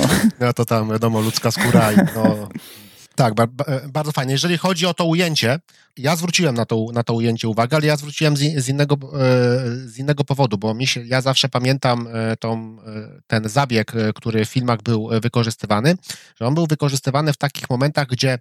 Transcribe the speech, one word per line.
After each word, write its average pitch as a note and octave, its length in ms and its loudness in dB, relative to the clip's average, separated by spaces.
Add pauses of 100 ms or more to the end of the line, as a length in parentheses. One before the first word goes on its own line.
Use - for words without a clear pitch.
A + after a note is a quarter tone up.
(400)
No B2 120 2
to A#2 120 0
tam, A2 260 0
wiadomo, A2 300 0
ludzka A2 300 0
skóra A2+ 420 4
i G#2 40 4
no. G#2+ 520 2 (640)
Tak, A#2 200 2
ba-, A#2 120 4
ba-, A#2+ 180 -8
e, C#3+ 240 -6
bardzo D3+ 240 -6
fajnie. C#3 200 -2
Jeżeli E3 260 0
chodzi F3+ 280 0
o F3 80 0
to F3+ 100 -2
ujęcie, D#3+ 540 0 (380)
ja D3 200 0
zwróciłem E3 380 0
na A#2 120 0
to, A2 260 0
na A#2+ 100 0
to A#2 120 -2
ujęcie A2+ 340 0
uwagę, A#2 280 0
ale D3+ 100 2
ja D3+ 100 2
zwróciłem D3 400 0
z, C#3 40 -4
z D3 280 0
innego, C#3+ 260 2
e, C#3 240 -6 (680)
z A2 100 -16
innego C#3+ 260 0
powodu, C3 340 2
bo G#2+ 160 -2
mi B2+ 120 -2
się, B2 180 -2
ja B2+ 160 0
zawsze C3 280 2
pamiętam, B2 640 0
e, A2+ 240 -2
tą, A2+ 400 -6 (100)
e, G#2+ 400 -14
ten A2 220 0
zabieg, A#2 480 2
e, G#2+ 160 0
który A2 320 -2
w - 40 -4
filmach B2 340 0
był, A2 300 -2
e, A2 80 2
wykorzystywany, A2+ 760 0 (460)
że A2+ 60 -2
on C3+ 80 2
był E3 120 2
wykorzystywany D3 640 0
w - 40 -2
takich - 340 -6
momentach, C#3 380 0
gdzie B2+ 320 0